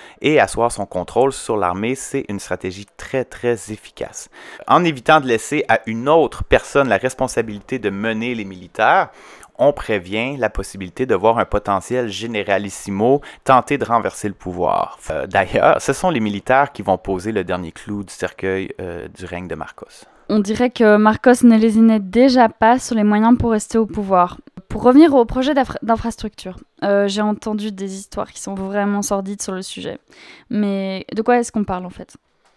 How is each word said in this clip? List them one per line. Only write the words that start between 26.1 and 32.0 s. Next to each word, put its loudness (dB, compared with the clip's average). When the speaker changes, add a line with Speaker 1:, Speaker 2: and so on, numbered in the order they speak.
Speaker 2:
euh, 2
j'ai -2
entendu -4
des -10
histoires -10
qui -18
sont -10
vraiment -2
sordides -6
sur -8
le -8
sujet. -12
Mais -4
de -2
quoi 4
est-ce -2
qu'on 0
parle -8
en -14
fait ? -20